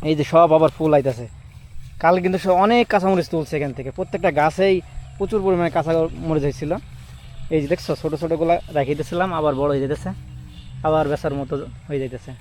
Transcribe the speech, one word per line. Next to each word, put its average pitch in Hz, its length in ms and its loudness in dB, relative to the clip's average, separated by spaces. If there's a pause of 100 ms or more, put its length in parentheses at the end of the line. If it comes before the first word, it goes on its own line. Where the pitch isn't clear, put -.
এই 156 100 4
যে 147 140 2
সব 170 240 8
আবার 156 200 6
ফুল 160 200 0
আইতাছে। 127 300 0 (760)
কাল 165 120 6 (100)
কিন্তু 185 200 2
সব 185 100 4 (100)
অনেক 240 180 4 (100)
কাঁচামরিচ 190 400 2
তুলছে 160 260 -4
এখান 143 180 -2
থেকে, 135 200 -8
প্রত্যেকটা 185 340 -2 (100)
গাছেই 185 360 4 (420)
প্রচুর 202 280 -2
পরিমাণে 175 300 2
কাঁচামরিচ 160 720 0
হয়েছিল। 147 260 -4 (840)
এই 160 80 4
যে 139 100 -4
দেখছো, - 180 -4 (100)
ছোট 156 200 -4
ছোটগুলা 165 340 2 (220)
রেখে 143 220 0
দিয়েছিলাম, 175 300 -2 (100)
আবার 151 220 0
বড় 143 120 0
হয়ে 135 120 0
যেতেছে, 147 260 -4 (760)
আবার 156 240 2
বেচার 147 300 -2
মতো 139 140 -6 (320)
হয়ে 143 160 -4
যাইতেছে। 123 280 -10 (100)